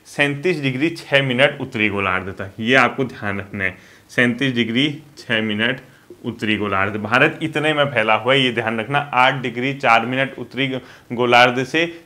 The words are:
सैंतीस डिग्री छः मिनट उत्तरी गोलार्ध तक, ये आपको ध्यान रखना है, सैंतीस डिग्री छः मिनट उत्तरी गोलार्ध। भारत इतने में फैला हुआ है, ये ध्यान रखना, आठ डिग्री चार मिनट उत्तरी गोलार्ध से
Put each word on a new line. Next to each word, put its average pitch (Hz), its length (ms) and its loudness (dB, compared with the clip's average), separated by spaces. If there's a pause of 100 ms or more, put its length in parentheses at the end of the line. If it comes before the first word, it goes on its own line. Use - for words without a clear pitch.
सैंतीस 147 560 -2
डिग्री 135 300 -2
छः 139 300 0
मिनट 135 380 0
उत्तरी 113 280 -2
गोलार्ध 95 440 -2
तक, 98 280 -12
ये 117 160 0
आपको 123 300 2
ध्यान 101 320 -8
रखना 98 260 -6
है, 90 120 -4 (340)
सैंतीस 123 440 0
डिग्री 117 340 0 (300)
छः 110 240 -2
मिनट 110 380 -2 (440)
उत्तरी 113 320 -2
गोलार्ध। 98 400 0
भारत 123 460 2
इतने 151 320 -2
में 147 120 2
फैला 110 280 2
हुआ 110 180 2
है, 135 80 4
ये 127 120 2
ध्यान 113 280 -2
रखना, 139 180 -4 (160)
आठ 127 200 4
डिग्री 127 400 -4
चार 117 320 4
मिनट 131 320 -2
उत्तरी 127 280 -4 (460)
गोलार्ध 123 520 6
से 160 200 0 (220)